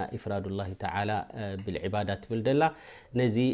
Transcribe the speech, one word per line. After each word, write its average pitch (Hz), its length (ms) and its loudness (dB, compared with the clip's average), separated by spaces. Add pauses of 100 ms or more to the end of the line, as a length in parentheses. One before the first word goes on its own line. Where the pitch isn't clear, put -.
(120)
ኢፍራዱላሂ 98 640 -2
ተዓላ፣ 101 340 0 (200)
እ፣ 107 280 -6
ብልዕባዳ 95 580 -2
ትብል 117 260 -4
ደላ። 135 200 4 (520)
ነዚ 120 220 4 (180)